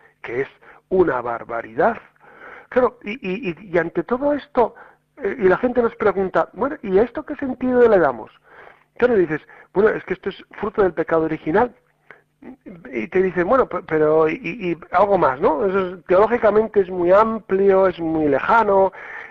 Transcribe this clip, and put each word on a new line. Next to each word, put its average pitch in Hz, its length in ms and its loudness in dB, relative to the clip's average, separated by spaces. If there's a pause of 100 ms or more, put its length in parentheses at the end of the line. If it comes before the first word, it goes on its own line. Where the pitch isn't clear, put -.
(220)
que 120 180 -6
es 135 80 -4 (400)
una 165 320 2
barbaridad. 117 760 -4 (720)
Claro, 247 360 -2
y, 208 80 -10
y, 208 380 -6
y, 185 200 -14
y 170 80 0
ante 170 240 -4
todo 277 300 -4
esto, 247 420 -2 (440)
eh, 196 200 -6
y 196 60 -4
la 185 140 4
gente 247 220 0
nos 226 140 -2
pregunta, 190 600 0
bueno, 269 280 -6
¿y 190 160 0
a 214 40 4
esto 277 220 -4
qué 294 120 -10
sentido 247 520 2
le 214 80 6
damos? 127 360 0 (640)
Claro, 247 180 2
dices, 156 260 0 (320)
bueno, 202 180 2
es 170 120 -4
que - 120 -6
esto - 160 -8
es - 140 -18 (140)
fruto 208 240 -2
del 185 100 2
pecado 165 300 -2
original. 160 540 -2 (1160)
Y 117 140 -6
te 185 160 -2
dicen, 175 240 -2
bueno, 247 220 2
pe-, 208 180 -8
pero 156 420 2
y, 160 40 -2 (100)
y, 180 300 -6
y 160 60 -6 (120)
algo 196 280 2
más, 139 220 2
¿no? 262 240 0
Eso 185 300 -2
es, 180 120 -20
teológicamente 214 720 2
es 180 100 -4
muy 180 220 0
amplio, 196 760 2
es 175 140 -2
muy 160 260 0
lejano, 196 680 2 (380)